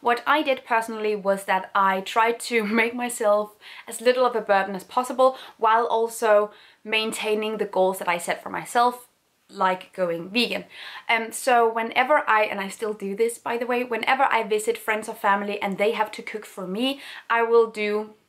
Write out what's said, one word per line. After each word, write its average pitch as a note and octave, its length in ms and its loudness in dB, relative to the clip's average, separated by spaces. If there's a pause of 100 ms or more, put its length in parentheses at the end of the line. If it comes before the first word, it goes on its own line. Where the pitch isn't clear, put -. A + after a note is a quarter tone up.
What A#3+ 240 2
I D4 160 2
did C4+ 240 -2
personally A3+ 500 -2
was G3 300 -2
that F#3+ 300 -2
I F#3+ 260 2
tried A#3 400 0
to A#3 220 0
<laughs> G#3+ 180 0
make A#3 140 0
myself G#3+ 600 0 (320)
as - 140 -12
little B3 240 4
of A#3+ 100 0
a G#3+ 60 0
burden G#3 340 0
as F3+ 80 -8
possible C4 540 2 (200)
while A3+ 280 4
also A3 680 2 (320)
maintaining A3 720 -2
the G3+ 80 -2
goals F#3 340 0
that - 100 -4
I F3 80 0
set F3 240 -6
for - 80 -10
myself, A#3+ 580 0 (420)
like F#3 440 -2
going E3+ 360 -4
vegan. G3 360 -2 (420)
Um, A3+ 240 -2
so A#3 400 4
whenever B3+ 560 2
I, A3 180 4
and G3+ 140 -6
I G3 100 -6
still G#3+ 240 -6
do G3 220 -8
this, A3+ 220 0
by A#3+ 200 -6
the A#3+ 100 -6
way, B3 160 0
whenever B3 400 0
I A3+ 200 2
visit G#3+ 340 -2
friends G#3+ 300 -4
or - 60 -8
family G3+ 480 0
and G3 160 -4
they G#3 140 2
have G#3+ 220 -2
to A3+ 100 -14
cook G#3+ 220 -10
for G3 200 -12
me, B3+ 360 -2 (280)
I A#3 140 2
will A3+ 260 6
do G#3+ 420 -4 (180)